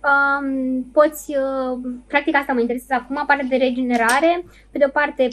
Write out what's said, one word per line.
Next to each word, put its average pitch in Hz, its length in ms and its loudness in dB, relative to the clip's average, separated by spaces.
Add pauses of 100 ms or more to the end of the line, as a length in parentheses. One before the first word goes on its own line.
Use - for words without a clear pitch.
Um, 277 800 0
poți, 302 520 0
uh, 262 440 -2 (280)
practic 285 280 0
asta 277 180 0
mă 247 60 0
interesează 240 440 -2
acum, 285 220 -6
partea 277 240 2
de 262 60 0
regenerare. 254 920 2 (260)
Pe - 60 -8
de 277 100 4
o - 20 0
parte, 285 440 0